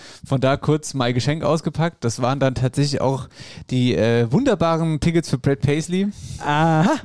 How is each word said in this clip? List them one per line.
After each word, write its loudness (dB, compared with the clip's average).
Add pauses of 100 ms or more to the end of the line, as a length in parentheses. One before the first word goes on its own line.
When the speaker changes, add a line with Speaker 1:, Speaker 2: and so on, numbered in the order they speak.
(260)
Speaker 1:
Von -2
da 2
kurz -2
mein 0
Geschenk -2
ausgepackt. -2
Das -4
waren 0
dann 2
tatsächlich -2
auch -2 (400)
die, 2
äh, 2
wunderbaren 2
Tickets 0
für 0
Brad 0
Paisley. 0 (380)
Speaker 2:
Aha. 4